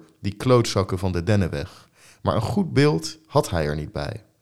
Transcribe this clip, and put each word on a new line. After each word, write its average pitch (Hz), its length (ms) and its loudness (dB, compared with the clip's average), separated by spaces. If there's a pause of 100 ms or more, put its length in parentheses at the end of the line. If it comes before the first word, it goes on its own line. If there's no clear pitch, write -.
(200)
die 101 160 -4
klootzakken 110 640 2
van 95 120 -2
de 87 120 -2
Dennenweg, 82 680 -2 (320)
maar 95 140 0
een 110 60 0
goed 165 320 -2
beeld 151 520 2
had - 240 0
hij 82 160 -2
er 73 100 -4
niet 76 160 -8
bij. - 320 -8 (180)